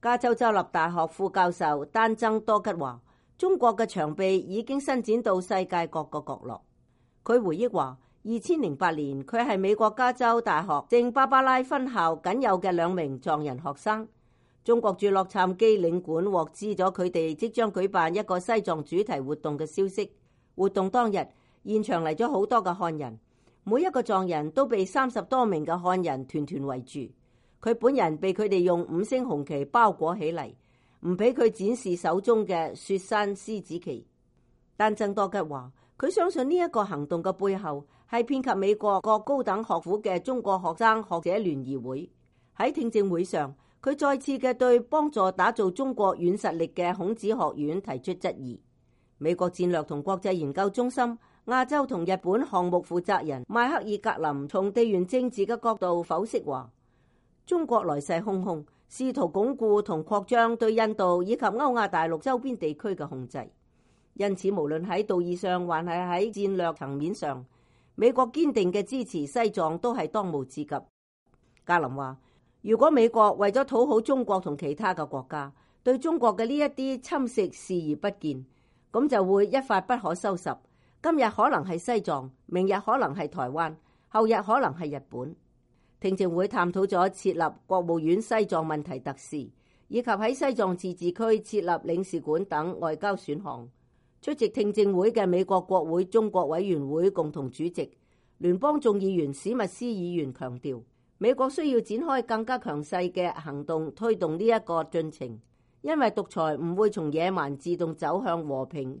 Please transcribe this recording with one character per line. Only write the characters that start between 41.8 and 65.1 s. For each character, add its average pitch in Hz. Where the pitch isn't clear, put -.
會。 131
喺 226
聽 240
證 202
會 175
上， 151
佢 285
再 285
次 269
嘅 254
對 247
幫 294
助 196
打 190
造 214
中 269
國 202
軟 175
實 196
力 165
嘅 175
孔 196
子 214
學 220
院 151
提 131
出 180
質 175
疑。 123
美 160
國 180
戰 180
略 170
同 147
國 190
際 190
研 151
究 196
中 247
心 240
亞 254
洲 277
同 180
日 185
本 214
項 185
目 175
負 175
責 175
人 131
邁 240
克 240
爾 208
格 151
林 143
從 196
地 233
緣 185
政 254
治 196
嘅 233
角 226
度 175
剖 180
析 226
話， 127
中 339
國 226
來 147
勢 165
洶 196
洶， 170
試 254
圖 285
鞏 220
固 208
同 170
擴 202
張 233
對 226
印 220
度 180
以 185
及 233
歐 240
亞 202
大 165
陸 165
周 254
邊 254
地 156
區 208
嘅 160
控 131
制。 120
因 202
此， 190
無 165
論 156
喺 190
道 196